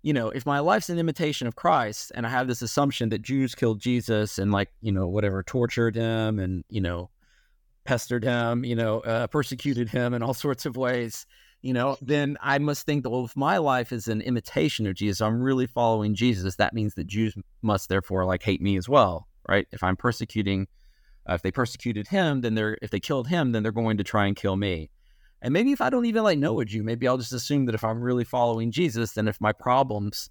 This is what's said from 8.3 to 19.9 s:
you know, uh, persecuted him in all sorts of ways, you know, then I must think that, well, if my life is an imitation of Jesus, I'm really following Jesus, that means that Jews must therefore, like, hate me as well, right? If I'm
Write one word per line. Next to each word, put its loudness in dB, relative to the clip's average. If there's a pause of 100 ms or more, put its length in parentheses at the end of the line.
you -2
know, 0
uh, 0
persecuted -2
him 0
in -2
all 0
sorts -4
of -6
ways, -2 (360)
you -2
know, 2
then 0
I 2
must 0
think 0
that, -4
well, 0
if -12
my 2
life 2
is -6
an -2
imitation 0
of -2
Jesus, -2
I'm 2
really 2
following 2
Jesus, 0
that 2
means -2
that -6
Jews 0 (260)
must 0
therefore, 0
like, 0
hate 0
me 2
as -4
well, 4 (220)
right? 4
If -8
I'm 2